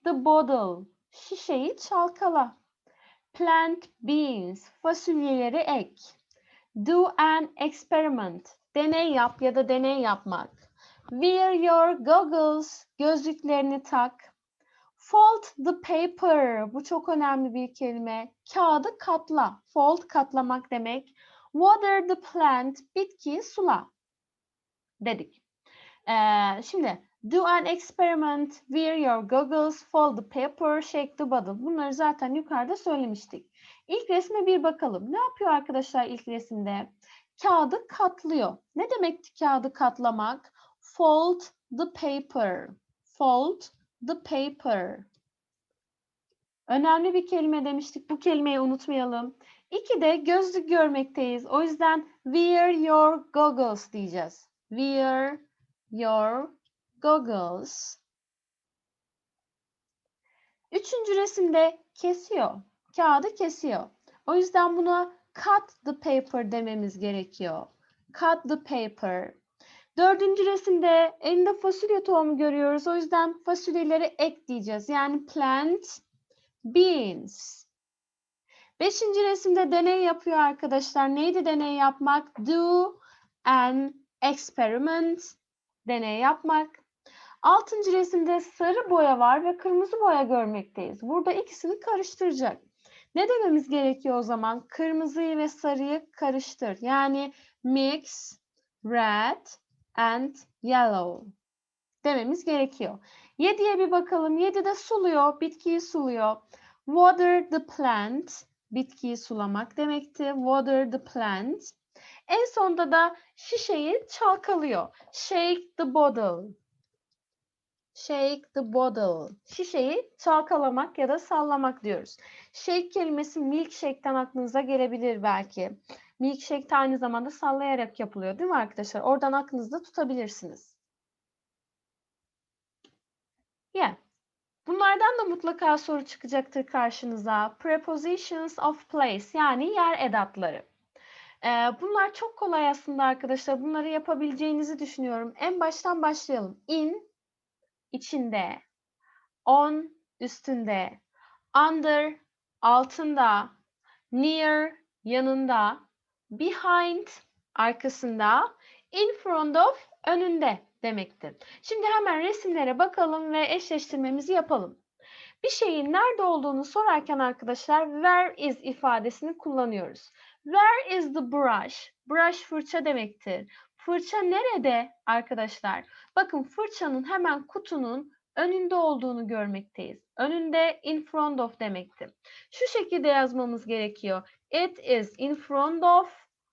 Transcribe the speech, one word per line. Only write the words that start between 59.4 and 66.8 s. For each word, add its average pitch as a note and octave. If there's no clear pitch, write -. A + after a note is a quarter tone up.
Üçüncü G#4
resimde E4
kesiyor. F4
Kağıdı E4
kesiyor. D#4
O D#4
yüzden F4+
buna F4
cut -
the C#4+
paper C4
dememiz G#3+